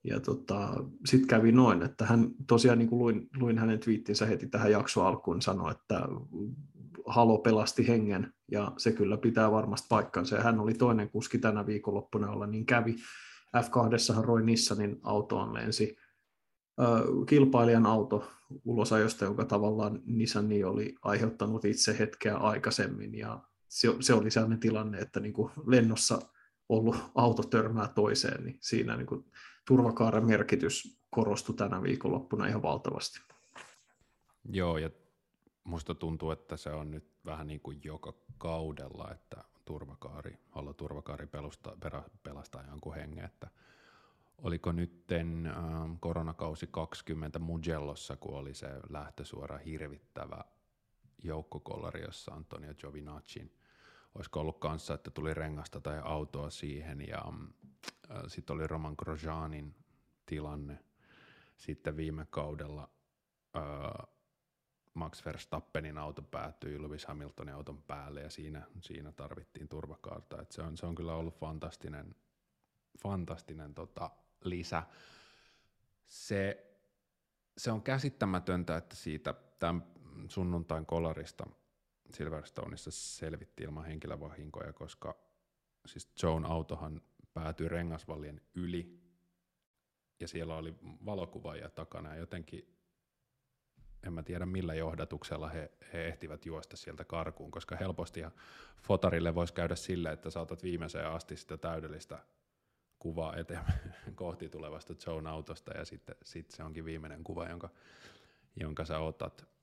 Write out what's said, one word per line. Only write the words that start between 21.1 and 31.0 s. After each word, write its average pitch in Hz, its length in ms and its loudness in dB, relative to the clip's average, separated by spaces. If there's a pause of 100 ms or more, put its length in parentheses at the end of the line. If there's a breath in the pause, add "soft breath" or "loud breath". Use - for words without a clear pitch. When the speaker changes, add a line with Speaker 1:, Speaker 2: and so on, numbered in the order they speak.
Speaker 1:
itse 107 340 4
hetkeä 107 380 2
aikaisemmin, 107 760 0
ja 110 240 -6 (280)
se, - 200 2 (120)
se - 140 6
oli 110 180 6
sellainen 113 280 4
tilanne, 107 380 2
että 107 220 -4
niinku 104 320 -2 (140)
lennossa 117 560 6 (480 soft breath)
ollut 113 280 4 (180)
auto 120 280 6
törmää 110 440 2
toiseen, - 560 2
niin 127 180 -8
siinä 113 360 0
niinku - 280 -4 (420 loud breath)
turvakaaren 113 580 6
merkitys - 720 4 (100)